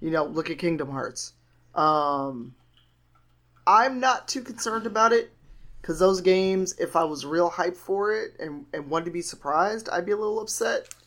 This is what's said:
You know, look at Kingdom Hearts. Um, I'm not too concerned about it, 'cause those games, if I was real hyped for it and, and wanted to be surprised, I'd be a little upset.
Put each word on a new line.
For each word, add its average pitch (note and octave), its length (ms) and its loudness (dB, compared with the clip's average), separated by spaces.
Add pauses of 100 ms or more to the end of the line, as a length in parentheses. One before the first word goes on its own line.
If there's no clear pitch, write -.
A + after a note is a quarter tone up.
You D#3+ 120 -4
know, D#3 120 2
look D#3 240 -4
at E3 100 -6
Kingdom D#3 320 -2
Hearts. B2+ 420 -8 (420)
Um, C#3+ 800 0 (1120)
I'm A#3+ 320 6
not B3 300 0
too C4 140 -6
concerned A3+ 440 -6
about A3 260 4
it, A#3 200 2 (500)
'cause D#3 160 -4
those F#3 220 6
games, F#3+ 580 2
if E3+ 180 -2
I E3 80 4
was C#3+ 220 -6
real E3+ 240 2
hyped F3+ 260 -2
for G3+ 380 -2
it A3 240 -6
and, D3 340 -12
and D3 160 -8
wanted E3 180 -2
to F3 40 -8
be E3+ 100 -6
surprised, F#3 680 -2
I'd F3+ 160 -2
be G3+ 60 -2
a G#3 40 0
little G#3+ 240 -2
upset. A3+ 540 -4 (120)